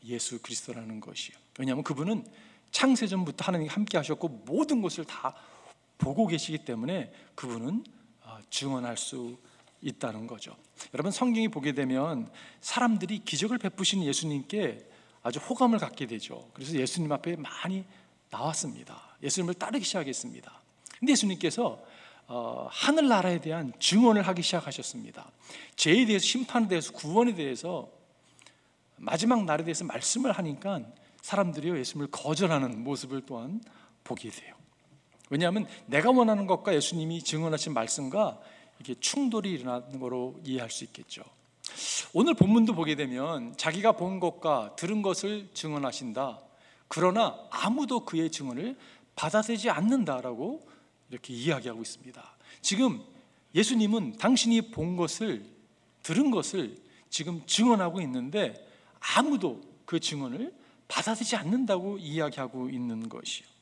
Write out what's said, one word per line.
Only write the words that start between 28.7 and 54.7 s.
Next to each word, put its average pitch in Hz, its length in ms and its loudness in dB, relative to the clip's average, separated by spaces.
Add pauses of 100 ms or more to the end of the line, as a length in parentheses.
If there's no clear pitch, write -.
마지막 202 480 2
날에 160 200 0
대해서 165 200 -4
말씀을 240 480 -2
하니까 175 480 -4 (400)
사람들이요, 170 580 0
예수님을 139 340 -4
거절하는 143 720 0
모습을 135 420 -6
또한 135 340 -8 (440)
보게 117 260 -8
돼요. - 240 -18 (760)
왜냐하면 175 360 2 (200)
내가 156 240 4
원하는 220 360 6
것과 180 280 2
예수님이 160 480 0
증언하신 156 520 -2
말씀과 131 640 -2 (380)
이게 - 160 -8
충돌이 220 560 0
일어나는 127 480 -4
거로 127 460 -4
이해할 123 260 -4
수 - 140 -8
있겠죠. - 400 -16 (880)
오늘 254 220 6
본문도 220 400 8
보게 156 200 2
되면 131 600 -4
자기가 190 360 2
본 185 280 0
것과 147 560 0
들은 208 260 -2
것을 196 520 -2
증언하신다. 131 840 -4 (460)
그러나 185 500 2 (140)
아무도 247 540 0
그의 160 260 0
증언을 143 480 -6 (380)
받아들이지 214 540 0
않는다라고 165 960 0 (420)
이렇게 127 240 -12
이야기하고 120 480 -2
있습니다. - 540 -16 (260)
지금 202 400 2 (520)
예수님은 214 640 2
당신이 233 520 4